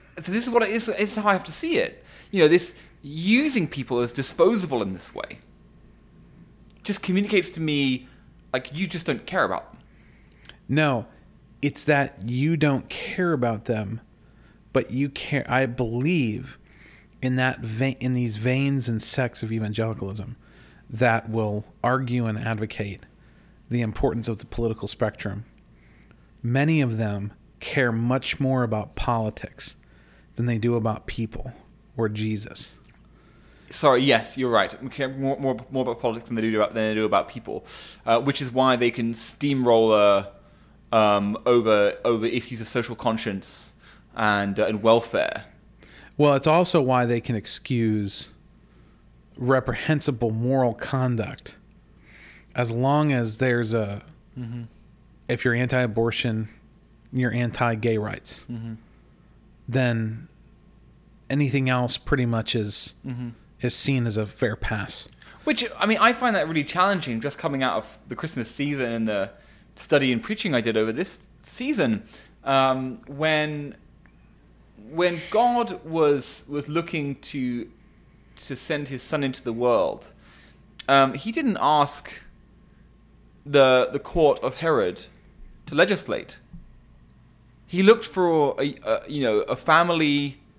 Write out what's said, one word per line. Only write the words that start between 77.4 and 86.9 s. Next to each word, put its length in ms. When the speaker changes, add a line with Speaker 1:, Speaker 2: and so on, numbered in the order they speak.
Speaker 1:
to 180
send 320
his 160
son 200
into 200
the 100
world, 600
um, 260
he 180
didn't 280
ask 500
the, 460
the 80
court 400
of 160
Herod 460
to 100
legislate. 640